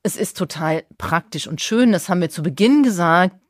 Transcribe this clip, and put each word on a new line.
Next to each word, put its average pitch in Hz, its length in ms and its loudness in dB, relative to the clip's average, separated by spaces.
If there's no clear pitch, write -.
es - 140 -4
ist - 220 -6
total 160 460 -4
praktisch - 500 -6
und 156 140 -8
schön, 233 320 2
das 175 160 -2
haben 180 140 0
wir 156 80 -4
zu 165 120 -8
Beginn 220 420 4
gesagt, 180 500 2